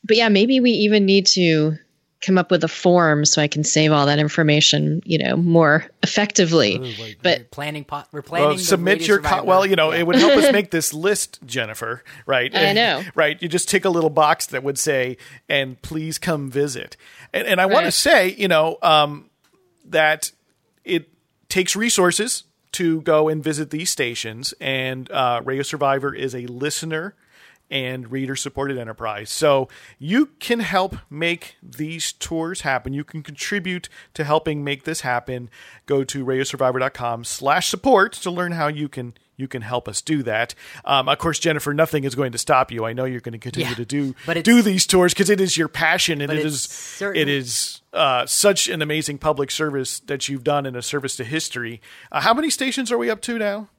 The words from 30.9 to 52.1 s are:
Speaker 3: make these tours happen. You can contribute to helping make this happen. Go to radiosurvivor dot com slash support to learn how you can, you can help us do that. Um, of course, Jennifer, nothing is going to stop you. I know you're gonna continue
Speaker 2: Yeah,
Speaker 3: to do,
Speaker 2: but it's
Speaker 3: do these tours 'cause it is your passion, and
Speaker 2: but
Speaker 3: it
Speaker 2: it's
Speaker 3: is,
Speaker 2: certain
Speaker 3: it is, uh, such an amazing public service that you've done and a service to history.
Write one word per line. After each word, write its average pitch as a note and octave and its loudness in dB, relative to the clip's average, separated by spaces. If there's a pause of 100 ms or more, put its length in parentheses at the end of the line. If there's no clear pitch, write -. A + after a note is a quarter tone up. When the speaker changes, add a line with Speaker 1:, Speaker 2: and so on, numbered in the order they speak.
Speaker 3:
make E3+ -6
these D#3 -8
tours E3 -8
happen. C3+ -2
You C#3+ -6
can D3+ -14
contribute F3+ -6 (260)
to - -6
helping D3+ 0
make C#3+ -6
this D#3+ -6
happen. B2 -6 (360)
Go C#3 0
to C3+ -8
radiosurvivor C3 -2
dot B2+ -2
com A#2+ -6
slash D3 0
support A3 2
to - -8
learn F3 -4
how D#3+ -2
you D3+ -6
can, B2 -12 (220)
you C3 -10
can A#2+ -10
help B2 -6
us A2 -8
do D3+ -2
that. A2+ -2 (300)
Um, C3+ 0
of D3 0
course, D#3+ -4
Jennifer, D3+ -2
nothing D3+ 0
is C3 -4
going C3 -2
to A#2 -10
stop C3 2
you. A2+ -6
I A2+ -6
know B2+ -4
you're B2+ -6
gonna A#2 -12
continue B2 -6
Speaker 2:
Yeah, B2 -6
Speaker 3:
to A#2+ -8
do, C#3 -4 (120)
Speaker 2:
but E3+ -2
it's E3 -4
Speaker 3:
do A#3 6
these F#3+ 2
tours F3+ 4
'cause F#3+ 0
it G3+ 4
is F#3 0
your D#3+ 0
passion, D#3+ 0
and C#3+ -4
Speaker 2:
but D#3 -2
Speaker 3:
it D3+ -2
Speaker 2:
it's D3+ -4
Speaker 3:
is, C3 -6
Speaker 2:
certain G3 -6
Speaker 3:
it C#3+ 0
is, C3 -4 (120)
uh, C3 0
such - 2
an E3+ -4
amazing D3+ -4
public C#3+ -2
service C#3 -4
that C#3 -6
you've C3+ -8
done C#3+ 0
and B2+ -10
a B2 -8
service C#3 -6
to C3 -8
history. A#2+ -8 (320)